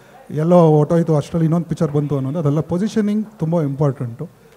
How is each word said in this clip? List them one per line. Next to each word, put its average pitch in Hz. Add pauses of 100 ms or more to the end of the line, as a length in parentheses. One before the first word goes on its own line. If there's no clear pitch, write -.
(300)
ಎಲ್ಲೋ 160
ಹೊಟ್ಟೋಯ್ತು, 156
ಅಷ್ಟರಲ್ಲಿ 160
ಇನ್ನೊಂದು 160
picture 151
ಬಂತು 147
ಅನ್ನೋದು, 135
ಅದೆಲ್ಲ 147
positioning 208 (120)
ತುಂಬ 165
important. 135 (280)